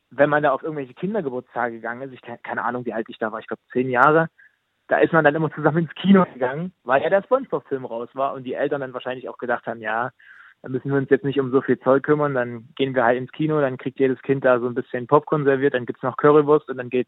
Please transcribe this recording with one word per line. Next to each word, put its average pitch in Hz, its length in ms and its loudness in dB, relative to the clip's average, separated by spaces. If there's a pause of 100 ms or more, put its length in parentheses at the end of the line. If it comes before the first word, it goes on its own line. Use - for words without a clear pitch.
(120)
wenn 143 180 4
man 147 140 2
da 143 80 2
auf 131 100 -2
irgendwelche 143 320 -8
Kindergeburtstage 127 840 -6
gegangen 120 260 -10
ist, 135 100 -14
ich 120 80 -20
ke-, 120 220 -14
keine 117 200 -6
Ahnung, 120 220 -4
wie 110 80 -6
alt 113 160 -6
ich - 80 -18
da 110 140 -4
war, 110 80 -10
ich - 80 -16
glaub, 110 120 -10 (120)
zehn 127 180 -2
Jahre, 151 400 4 (580)
da - 120 2
ist - 140 2
man 160 100 6
dann 147 100 6
immer 156 200 -2
zusammen 156 260 0
ins 165 160 -4
Kino 190 360 6
gegangen, 135 420 -6 (100)
weil 131 180 2
ja 160 80 -2
der 196 140 2
SpongeBob-Film 147 600 -4
raus 117 280 -10
war 135 200 -2
und 131 100 -12
die 123 100 -8
Eltern 139 280 -4
dann 127 120 -10
wahrscheinlich 127 340 -10
auch 117 120 -14
gedacht 120 260 -4
haben, 117 160 -10
„Ja, 113 300 -4 (500)
da - 80 -14
müssen 131 220 -6
wir 139 60 0
uns 135 120 -2
jetzt 139 160 2
nicht 139 140 -2
um 131 120 -2
so 131 100 2
viel 123 180 0
Zeug 131 240 2
kümmern, 147 320 0
dann 120 400 -6
gehen 135 200 -2
wir 127 80 4
halt 123 140 4
ins 127 140 -8
Kino, 156 280 -2
dann 131 180 0
kriegt - 220 -8
jedes 131 220 0
Kind 139 240 0
da 127 140 4
so 123 80 -2
ein 120 80 -8
bisschen 123 320 -6
Popcorn 147 380 2
serviert, 139 280 2
dann 123 120 -4
gibt's - 180 -8
noch 127 140 -4
Currywurst 147 520 4
und 131 80 -8
dann 123 120 -8
geht 123 180 -2